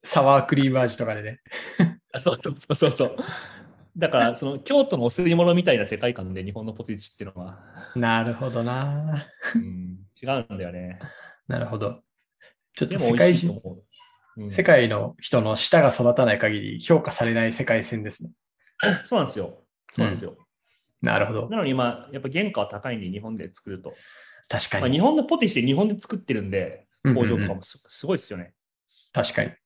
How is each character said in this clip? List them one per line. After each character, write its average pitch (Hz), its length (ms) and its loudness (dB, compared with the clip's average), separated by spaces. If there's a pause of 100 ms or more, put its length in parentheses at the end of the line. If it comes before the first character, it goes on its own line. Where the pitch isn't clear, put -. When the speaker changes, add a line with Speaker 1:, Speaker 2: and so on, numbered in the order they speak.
Speaker 1:
サ - 180 2
ワ 135 180 8
ー 127 60 -4
ク - 80 0
リ 139 140 4
ー - 20 2
ム 131 80 2
味 123 180 0
と 123 80 -4
か 110 120 -4
で 104 60 -10
ね。 110 180 -12 (720)
Speaker 2:
あ、 123 80 -6
そ - 120 2
う - 100 -4
そ - 80 -6
う - 260 -6
そ 160 100 4
う 131 60 2
そ 131 140 0
う。 - 100 -6 (800)
だ 160 100 0
か 135 100 4
ら、 117 180 4
そ - 100 -6
の、 135 140 -6
京 277 240 4
都 277 120 -2
の 120 80 0
お 120 60 2
吸 180 160 -2
い 170 80 4
物 175 180 6
み 180 120 4
た 170 80 4
い 120 60 4
な 101 60 0
世 104 140 -6
界 120 160 -2
観 95 180 -8
で、 92 120 -8
日 101 80 -8
本 110 120 -10
の 110 80 -8
ポ 107 120 -12
テ 110 120 -8
チ 101 160 -16
っ - 40 -20
て 101 80 -12
い - 20 -12
う 95 80 -16
の 90 100 -12
は。 95 140 -16 (380)
Speaker 1:
な 113 260 2
る 117 120 -2
ほ 135 140 -6
ど 117 140 -4
な。 143 640 -4 (300)
Speaker 2:
う - 20 4
ん、 92 400 -6 (240)
違 123 40 -8
う 127 280 -2
ん 98 40 -8
だ 95 40 -6
よ 87 100 -8
ね。 90 280 -12 (480)
Speaker 1:
な - 100 -4
る - 80 -4
ほ 110 100 -8
ど。 104 240 -6 (760)
ち 139 80 0
ょ - 20 -2
っ - 20 -8
と 190 100 -4
Speaker 2:
で - 60 0
も 120 120 4
美 175 80 6
味 175 140 6
し - 60 0
い - 40 2
と - 40 0
思 90 220 -10
う。 - 80 -20
Speaker 1:
世 - 0 -
界 - 0 - (560)
人、 110 60 -10
Speaker 2:
う - 20 -8
ん。 101 40 -8
Speaker 1:
世 175 120 0
界 135 260 8
の 107 300 -4
人 - 240 0
の 107 140 0
舌 - 260 6
が 139 60 8
育 120 260 4
た 131 100 4
な 107 100 4
い - 40 -2
限 107 220 0
り 107 200 -8
評 160 200 4
価 - 100 -8
さ - 140 0
れ 117 100 2
な 113 100 2
い 113 80 0
世 131 120 -4
界 113 180 2
線 110 220 -6
で 104 60 -8
す - 140 -12
ね。 - 60 -14 (760)
Speaker 2:
そ 240 100 -2
う - 20 4
な 151 60 2
ん - 20 -2
で - 60 -10
す 110 80 -8
よ。 - 240 -10 (280)
そ 120 100 -2
う 110 40 2
な 101 40 -2
ん - 20 -4
で 85 80 -6
す - 40 -10
よ。 - 140 -14
Speaker 1:
う - 680 -18
ん。 - 20 2
な 104 120 2
る 104 80 2
ほ 110 80 -8
ど。 - 160 -6
Speaker 2:
な 226 60 -6
の 196 80 -2
に、 135 100 0
ま 120 340 -2
あ、 - 40 -20
や 139 80 -10
っ - 20 -20
ぱ 139 100 -8
原 190 200 -2
価 - 80 -4
は 101 80 -4
高 113 240 -10
い 117 40 -6
ん 107 40 -10
で、 90 100 -8
日 98 80 -8
本 110 180 -12
で 90 160 -12
作 - 180 -20
る 92 120 -12
と。 - 100 -14 (560)
Speaker 1:
確 - 220 -2
か - 80 -2
に。 - 40 0
Speaker 2:
ま 127 60 2
あ、 - 20 2
日 147 100 2
本 294 160 4
の 302 80 2
ポ 330 120 0
テ 220 120 2
チ 139 120 0
で 120 60 2
日 135 80 4
本 202 140 2
で 208 100 -4
作 - 160 -10
っ 190 60 -6
て - 120 -6
る 110 100 -2
ん 95 80 -8
で、 95 360 -6 (160)
Speaker 1:
う 139 60 2
ん - 20 4
う 120 40 4
ん 117 40 2
う 120 40 4
ん。 113 60 2
Speaker 2:
工 117 80 2
場 104 60 0
と 95 60 -2
か 95 60 -4
も 92 100 -12
す-、 - 240 -20
す - 180 -14
ご 180 80 0
い - 40 -2
っ - 20 -6
す - 120 -16
よ 92 60 -10
ね。 87 160 -16 (580)
Speaker 1:
確 - 220 0
か 110 80 0
に。 - 80 -4 (160)